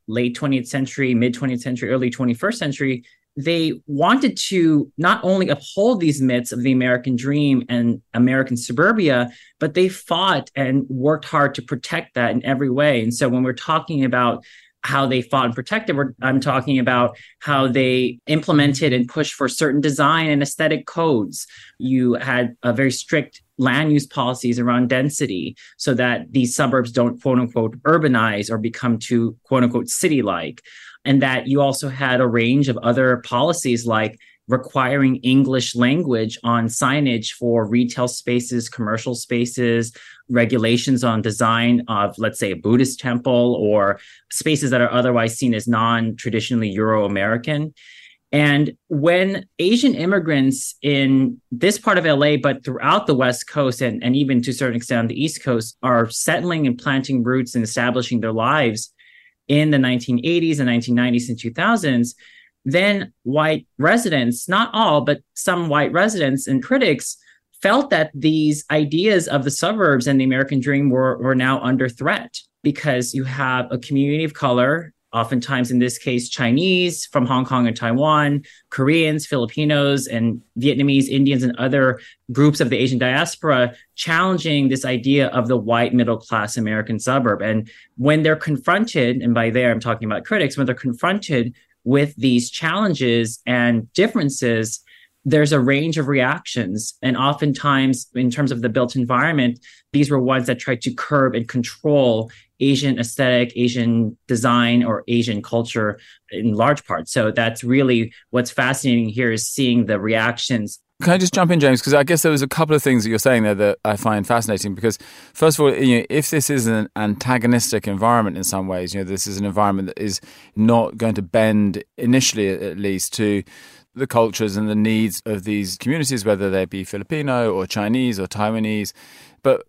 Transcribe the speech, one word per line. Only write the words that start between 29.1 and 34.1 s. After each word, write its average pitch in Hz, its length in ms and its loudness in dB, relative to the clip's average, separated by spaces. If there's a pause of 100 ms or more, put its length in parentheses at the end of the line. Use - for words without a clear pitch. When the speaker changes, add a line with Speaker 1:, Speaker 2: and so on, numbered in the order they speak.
Speaker 1:
quote 127 200 2
unquote, 120 260 0
city-like. 104 720 -2 (420)
And 135 180 4
that 131 260 0
you 139 120 2
also 139 300 0
had 131 320 0
a 127 60 4
range 120 420 2
of 117 80 -2
other 123 480 2
policies 123 600 0
like 110 320 -2 (300)